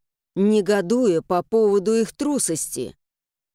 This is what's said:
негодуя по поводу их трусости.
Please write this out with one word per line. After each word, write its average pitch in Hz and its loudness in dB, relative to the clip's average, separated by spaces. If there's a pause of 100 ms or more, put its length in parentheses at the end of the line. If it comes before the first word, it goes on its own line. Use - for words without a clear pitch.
(360)
негодуя 202 2
по 175 -2
поводу 208 2
их 226 -2
трусости. 185 -4 (580)